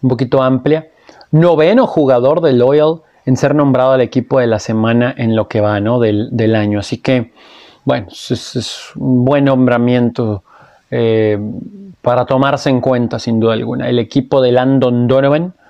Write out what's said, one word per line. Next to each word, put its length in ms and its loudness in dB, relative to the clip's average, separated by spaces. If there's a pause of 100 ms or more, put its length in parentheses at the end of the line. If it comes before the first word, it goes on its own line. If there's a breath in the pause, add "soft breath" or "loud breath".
un 80 0
poquito 340 0
amplia, 460 0 (440 loud breath)
noveno 540 4
jugador 540 2
de 140 2
Loyal 480 2 (240 soft breath)
en 100 2
ser 180 0
nombrado 380 2
al 80 2
equipo 400 -2
de 60 0
la 120 0
semana 600 0
en 180 0
lo 120 -2
que 120 -2
va, 200 0
¿no? 200 0
del, 320 0
del 220 0
año. 240 -2
Así 180 -8
que, 360 -2 (520 loud breath)
bueno, 260 -2
es, 200 -18 (260)
es 400 -10
un 300 0
buen 180 2
nombramiento, 1000 0 (460 soft breath)
eh, 480 0 (600)
para 240 0
tomarse 460 -2
en 100 0
cuenta, 380 -2
sin 200 -2
duda 140 2
alguna. 380 -4
El 80 0
equipo 420 0
de 120 2
Landon 560 2
Donovan, 440 0 (160 soft breath)